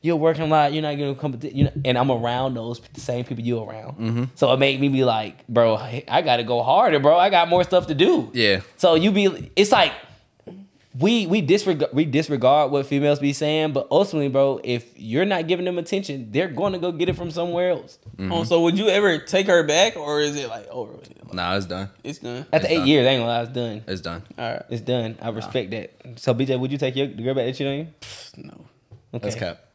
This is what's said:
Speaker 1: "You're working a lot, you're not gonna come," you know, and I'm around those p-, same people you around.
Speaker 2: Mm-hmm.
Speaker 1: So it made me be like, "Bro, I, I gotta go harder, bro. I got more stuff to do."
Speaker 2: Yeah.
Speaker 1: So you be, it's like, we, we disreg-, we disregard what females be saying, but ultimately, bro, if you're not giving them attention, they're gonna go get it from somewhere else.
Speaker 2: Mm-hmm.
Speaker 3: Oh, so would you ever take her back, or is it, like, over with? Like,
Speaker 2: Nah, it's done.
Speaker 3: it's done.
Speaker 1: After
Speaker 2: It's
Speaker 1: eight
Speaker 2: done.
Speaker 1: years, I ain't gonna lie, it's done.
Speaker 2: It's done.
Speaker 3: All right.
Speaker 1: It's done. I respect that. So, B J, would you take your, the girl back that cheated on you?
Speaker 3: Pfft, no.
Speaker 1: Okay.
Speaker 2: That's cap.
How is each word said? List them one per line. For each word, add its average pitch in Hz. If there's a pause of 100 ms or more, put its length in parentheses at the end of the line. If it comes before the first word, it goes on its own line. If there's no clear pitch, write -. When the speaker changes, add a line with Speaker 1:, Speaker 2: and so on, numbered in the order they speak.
Speaker 1:
"You're 165
working 160
a 156
lot, 151
you're 156
not 151
gonna 143
come," 135
you 139
know, 135 (120)
and 127
I'm 135
around 123
those 117
p-, -
same 123
people 117
you 120
around. 110
Speaker 2:
Mm-hmm. 113 (120)
Speaker 1:
So 135
it 131
made 135
me 139
be 135
like, 110
"Bro, 117
I, 123
I 147
gotta 120
go 120
harder, 165
bro. 151
I 185
got 170
more 175
stuff 180
to 156
do." 147
Speaker 2:
Yeah. 101 (160)
Speaker 1:
So 165
you 180
be, 190
it's 202
like, 180 (1040)
we, 202
we 202
disreg-, 165
we 151
disregard 143
what 139
females 143
be 143
saying, 156
but 131
ultimately, 156
bro, 135
if 120 (100)
you're 120
not 185
giving 175
them 175
attention, 151
they're 160
gonna 180
go 170
get 170
it 139
from 175
somewhere 175
else. - (160)
Speaker 2:
Mm-hmm. 98
Speaker 3:
Oh, 170
so 170
would 170
you 214
ever 190
take 196
her 175
back, 175
or 147
is 147
it, 135
like, 113
over 123
with? -
Like, -
Speaker 2:
Nah, 90
it's 98
done. 92 (120)
Speaker 3:
it's 143
done. 123
Speaker 1:
After 156
Speaker 2:
It's 160
Speaker 1:
eight 170
Speaker 2:
done. 135
Speaker 1:
years, 139
I -
ain't 131
gonna 117
lie, 117
it's 120
done. 113
Speaker 2:
It's 92
done. 85 (140)
Speaker 3:
All 117
right. -
Speaker 1:
It's 117
done. 117
I 113
respect 110
that. 110 (240)
So, 127
B 127
J, 131
would 131
you 143
take 131
your, 135
the 107
girl 131
back 131
that 131
cheated 139
on 139
you? 165 (120)
Speaker 3:
Pfft, -
no. - (480)
Speaker 1:
Okay. 127
Speaker 2:
That's 110
cap. 92